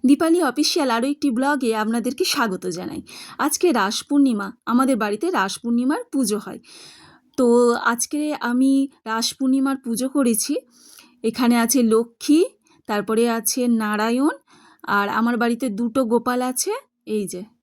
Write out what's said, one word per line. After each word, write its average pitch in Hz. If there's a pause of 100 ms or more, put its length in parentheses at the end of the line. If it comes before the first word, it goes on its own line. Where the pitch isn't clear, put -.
দীপালি 330
অফিসিয়াল 294
আরও 233
একটি 285
ব্লগে 254
আপনাদেরকে 226
স্বাগত 220
জানাই। 180 (360)
আজকে 302
রাস 214
পূর্ণিমা, 247 (140)
আমাদের 254
বাড়িতে 214
রাস 196
পূর্ণিমার 247 (140)
পুজো 214
হয়। - (760)
তো 240
আজকে 294
আমি 269 (160)
রাস 226
পূর্ণিমার 269
পুজো 240
করেছি। 262 (680)
এখানে 233
আছে 233
লক্ষ্মী, 233 (420)
তারপরে 220
আছে 233
নারায়ণ, 226 (480)
আর 202
আমার 226
বাড়িতে 233
দুটো 233
গোপাল 240
আছে, 254 (340)
এই 214
যে 180 (200)